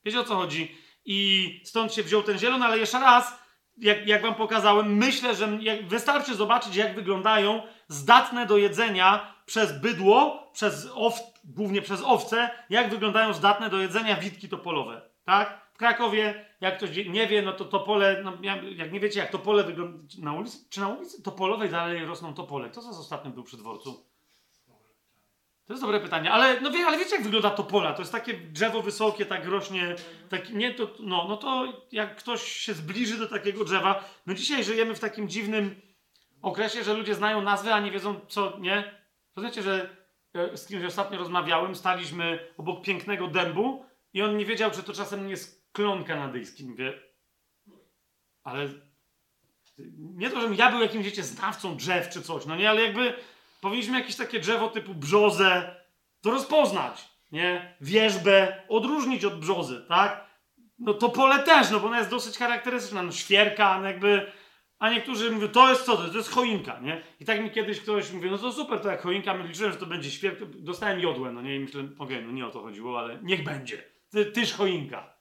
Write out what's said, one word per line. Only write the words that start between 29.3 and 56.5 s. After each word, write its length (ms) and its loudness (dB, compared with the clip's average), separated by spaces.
rośnie, 500 -4
tak, 200 -6
nie, 240 -2
to, 140 -4
no, 280 -2
no 100 -4
to 360 -4
jak 240 -6
ktoś 280 -6
się 300 -6
zbliży 440 -4
do 100 -4
takiego 380 -4
drzewa, 380 0
my 100 -4
dzisiaj 280 -2
żyjemy 320 0
w 40 -14
takim 300 -6
dziwnym 520 -4
okresie, 420 -2
że 100 0
ludzie 220 -2
znają 260 0
nazwy, 320 0
a 60 4
nie 120 -2
wiedzą, 360 -4
co, 320 -4
nie? 400 -4
Rozumiecie, 280 -8
że, 320 -4
e, 240 -6
z 100 -18
kimś 160 -8
ostatnio 340 -6
rozmawiałem, 580 -2
staliśmy 640 -4
obok 240 -6
pięknego 460 -4
dębu 580 -2
i 80 -2
on 160 0
nie 80 -2
wiedział, 260 0
czy 120 -10
to 100 -12
czasem 300 -8
nie 80 -8
jest 400 -14
klon 320 -2
kanadyjski. 600 -8
Mówię, 300 -8
ale 260 -6
nie 320 -8
to, 120 -4
żebym 160 -2
ja 140 8
był 100 0
jakimś, 240 0
wiecie, 180 -6
znawcą 540 -6
drzew 320 -2
czy 120 -12
coś, 240 -8
no 100 -6
nie? 140 2
Ale 120 4
jakby 320 0
powinniśmy 380 -2
jakieś 160 -6
takie 240 -6
drzewo 280 0
typu 260 -8
brzozę 840 4
to 100 0
rozpoznać, 800 2